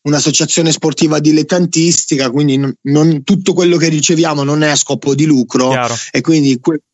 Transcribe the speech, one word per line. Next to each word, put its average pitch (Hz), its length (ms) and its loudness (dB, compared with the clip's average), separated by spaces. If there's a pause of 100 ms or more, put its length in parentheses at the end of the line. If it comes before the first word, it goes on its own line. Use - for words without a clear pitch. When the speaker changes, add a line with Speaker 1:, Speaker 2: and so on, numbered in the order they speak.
Speaker 1:
un'associazione 156 680 0
sportiva 156 480 0
dilettantistica, 156 1120 0
quindi 139 260 0
non, 139 160 -2 (100)
non, 151 400 2
tutto 196 300 0
quello 175 240 2
che 160 120 0
riceviamo 156 540 0
non 151 200 0
è 151 60 2
a 147 60 0
scopo 139 380 -2
di 139 120 0
lucro, 127 440 2
Speaker 2:
Chiaro. 123 260 -2 (160)
Speaker 1:
e 139 100 -2
quindi 139 380 2
que-, 156 220 -2 (120)